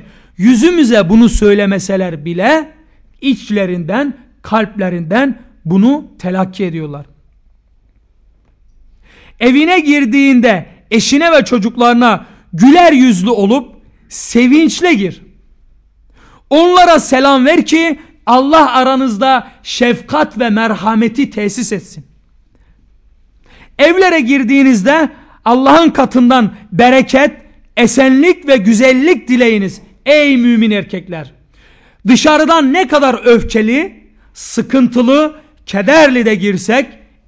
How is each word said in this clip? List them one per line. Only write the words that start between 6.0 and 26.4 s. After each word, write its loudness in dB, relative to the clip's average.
telakki -6
ediyorlar. -10
Evine 2
girdiğinde 0
eşine 0
ve 2
çocuklarına -2
güler 4
yüzlü 2
olup -2
sevinçle 0
gir. -6
Onlara 4
selam 0
ver 0
ki -2
Allah 2
aranızda -2
şefkat -4
ve -2
merhameti -2
tesis -8
etsin. -12
Evlere 2
girdiğinizde 0
Allah'ın 2
katından 0